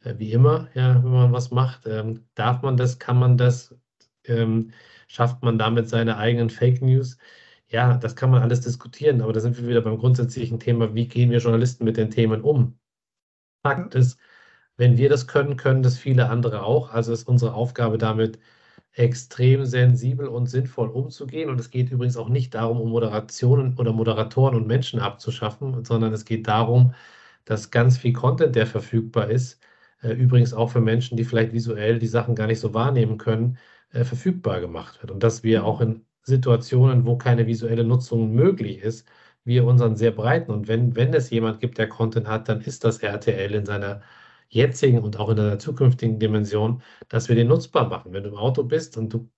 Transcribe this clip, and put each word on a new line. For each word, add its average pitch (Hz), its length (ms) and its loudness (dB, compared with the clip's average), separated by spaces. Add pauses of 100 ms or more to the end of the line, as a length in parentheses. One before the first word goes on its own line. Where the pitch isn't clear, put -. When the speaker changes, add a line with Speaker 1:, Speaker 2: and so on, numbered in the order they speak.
Speaker 1:
äh, 113 140 -10
wie 107 140 -8
immer, 147 420 4
ja, 127 300 4
wenn 127 80 0
man 123 220 4
was 123 180 -4
macht. 127 340 -2
Ähm, 110 400 -8 (100)
darf 123 260 -2
man 131 160 0
das, 123 220 -2
kann 127 200 0
man 123 180 4
das, 123 380 0 (500)
ähm, 113 460 -2 (360)
schafft 120 360 -4
man 113 160 2
damit 113 300 0
seine 113 280 0
eigenen 117 320 0
Fake 127 320 0
News? 131 360 0 (500)
Ja, 123 300 2
das 117 180 -6
kann 131 160 0
man 127 100 6
alles 123 200 0
diskutieren, 123 600 -2
aber 110 120 -2
da 110 60 0
sind 117 220 -2
wir 120 60 -6
wieder 117 140 2
beim 110 160 -4
grundsätzlichen 117 640 0
Thema, 117 360 -2
wie 120 120 -2
gehen 123 240 2
wir 120 80 2
Journalisten 117 460 0
mit 110 120 0
den 110 120 0
Themen 110 320 0
um? 139 360 2 (880)
Fakt 143 280 -2
Speaker 2:
Ja. 131 80 2
Speaker 1:
ist, 127 180 2 (580)
wenn 120 200 4
wir 135 120 4
das 135 180 0
können, 139 300 0
können 131 260 2
das 127 140 2
viele 123 320 2
andere 113 340 -2
auch. 127 280 0
Also 117 220 -2
ist 113 140 -6
unsere 123 260 2
Aufgabe 117 440 -2
damit, 110 420 -2 (540)
extrem 127 720 0
sensibel 127 600 2
und 120 200 -4
sinnvoll 127 420 -4
umzugehen. 139 600 -8
Und 127 120 -4
es - 80 -14
geht 127 220 -2
übrigens 123 260 -2
auch 113 120 -8
nicht 123 240 -2
darum, 117 280 -2
um 113 80 -2
Moderationen 120 880 0
oder 117 160 -2
Moderatoren 113 640 0
und 110 120 0
Menschen 117 320 -2
abzuschaffen, 120 840 -8
sondern 113 280 0
es 107 120 -8
geht 110 220 -6
darum, 120 460 4 (520)
dass 107 260 -6
ganz 123 260 4
viel 120 160 -2
Content, 135 420 0
der 110 120 2
verfügbar 110 640 -4
ist, 127 320 -4 (400)
äh, 113 100 -4
übrigens 123 420 4
auch 117 180 -2
für 117 100 2
Menschen, 117 340 0
die 113 80 -2
vielleicht 113 300 0
visuell 113 460 -2
die 117 80 -2
Sachen 117 280 0
gar 107 120 -2
nicht 110 120 -2
so 104 140 -4
wahrnehmen 113 440 0
können, 113 400 -2 (340)
äh, 123 120 -2
verfügbar 127 560 -4
gemacht 85 420 -12
wird. 95 100 -16
Und 98 120 -4
dass 113 200 0
wir 110 180 2
Speaker 2:
Mhm. 104 40 -4
Speaker 1:
auch 110 160 -2
in 113 240 -2 (180)
Situationen, 127 840 2
wo 120 120 0
keine 117 300 2
visuelle 113 360 -2
Nutzung 113 500 0
möglich 123 460 0
ist, 110 280 -8 (360)
wir 120 220 2
unseren 120 300 4
sehr 110 160 2
breiten, 117 400 -2
und 104 160 -4
wenn, 113 280 0
wenn 127 200 2
es 131 160 0
jemand 110 300 -2
gibt, 123 180 -6
der 110 100 -2
Content 113 380 -4
hat, 110 200 -6
dann 107 140 -2
ist - 220 -10
das 113 160 0
R 104 200 -6
T 113 120 0
L 101 240 -4
in 101 100 -4
seiner 101 360 -8 (480)
jetzigen 127 500 2
und 104 180 -6
auch 107 120 -4
in 107 80 2
der 104 220 0
zukünftigen 123 600 0
Dimension, 107 640 -2 (240)
dass 113 220 -4
wir 117 60 4
den 117 120 4
nutzbar 147 400 2
machen. 90 260 -10
Wenn 98 100 -8
du 104 60 -10
im 101 60 -12
Auto 127 280 -2
bist 156 340 -4
und 113 160 -6
du 113 240 -8